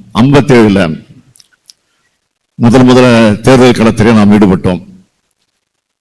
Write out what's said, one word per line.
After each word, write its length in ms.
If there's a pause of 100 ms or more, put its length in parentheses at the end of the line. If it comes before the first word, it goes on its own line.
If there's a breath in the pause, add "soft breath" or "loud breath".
(140)
ஐம்பத்தேழுல 920 (1500)
முதல் 280
முதல 580
தேர்தல் 360
களத்திலே 360
நாம் 180
ஈடுபட்டோம். 560 (1120)